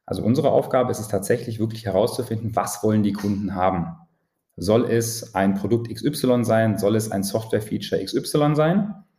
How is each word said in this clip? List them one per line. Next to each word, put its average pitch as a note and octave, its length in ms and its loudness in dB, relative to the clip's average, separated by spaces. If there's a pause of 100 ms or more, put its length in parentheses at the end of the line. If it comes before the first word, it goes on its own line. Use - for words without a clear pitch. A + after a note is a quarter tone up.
Also - 160 -6
unsere C3 280 2
Aufgabe B2+ 400 2
ist A2+ 100 -4
es G#2+ 80 -8
tatsächlich A2 500 -2
wirklich A2 280 -4
herauszufinden, A2 680 -2
was - 260 -2
wollen G#2+ 200 4
die G2+ 100 2
Kunden G2+ 420 -4
haben? F2+ 420 0 (600)
Soll G#2+ 280 2
es - 500 -2
ein F#2+ 200 4
Produkt A#2 360 0
X - 140 -8
Y B2 400 2
sein? A2 340 4
Soll G#2 180 2
es G#2+ 140 -2
ein G2 140 -2
Software-Feature - 760 -2
X F#2+ 140 -6
Y D3 400 0
sein? E3+ 400 2 (240)